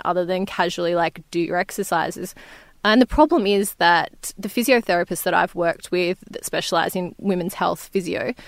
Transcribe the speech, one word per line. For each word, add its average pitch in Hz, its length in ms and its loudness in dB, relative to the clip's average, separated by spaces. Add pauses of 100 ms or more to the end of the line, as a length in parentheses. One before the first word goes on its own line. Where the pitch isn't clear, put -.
other 175 220 0
than 185 180 -2
casually, 175 500 -2
like, 165 360 -2
do 170 100 -2
your 170 160 -2
exercises. 180 800 -4 (500)
And 214 160 6
the 247 60 6
problem 302 400 4
is 202 280 0
that - 640 0
the 202 120 -8
physiotherapists 202 760 0
that 175 120 0
I've 175 200 0
worked 170 380 -4
with 180 260 0 (140)
that - 120 -12
specialise - 520 -2
in 180 220 -6
women's 185 360 -2
health 175 380 -2
physio 185 420 -4 (140)